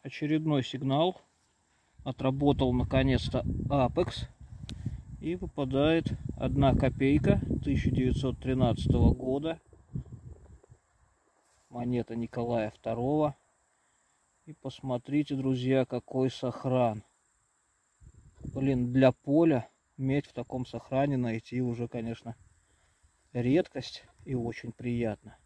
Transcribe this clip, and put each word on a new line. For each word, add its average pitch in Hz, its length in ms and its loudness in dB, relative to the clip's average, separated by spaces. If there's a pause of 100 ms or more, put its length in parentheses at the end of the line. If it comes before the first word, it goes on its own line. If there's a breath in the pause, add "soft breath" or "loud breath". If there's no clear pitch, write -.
Очередной 151 600 0
сигнал. 135 580 0 (800)
Отработал 135 680 2
наконец-то 131 760 2 (240)
Апекс. 139 560 0 (920 loud breath)
И 165 160 -4
выпадает 147 800 0 (220)
одна 139 380 4
копейка 139 680 2 (220)
тысяча 135 300 0
девятьсот 127 480 0
тринадцатого 123 760 2
года. 147 460 -4 (2000)
Монета 120 480 -2
Николая 117 560 -2
второго. 139 640 -2 (1080)
И 151 80 -16
посмотрите, 135 840 -4
друзья, 131 480 2
какой 127 480 -2
сохран. 123 720 0 (1400)
Блин, 131 520 -2
для 131 200 6
поля 147 580 2 (260)
медь 135 300 -2
в - 60 -20
таком 127 340 -8
сохране 135 500 -2
найти 123 460 -4
уже, 120 240 -4
конечно, 117 480 -8 (1000)
редкость 127 680 -2 (220)
и 135 100 -8
очень 117 380 -8
приятно. 120 720 -6